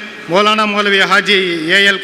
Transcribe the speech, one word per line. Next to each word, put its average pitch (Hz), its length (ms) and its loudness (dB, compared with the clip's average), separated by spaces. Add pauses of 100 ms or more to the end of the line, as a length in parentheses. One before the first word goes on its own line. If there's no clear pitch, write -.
(320)
மௌலானா 214 400 2
மௌலவி 202 280 0 (100)
ஹாஜி 196 280 2 (340)
ஏ 196 60 4 (120)
எல் 190 140 -2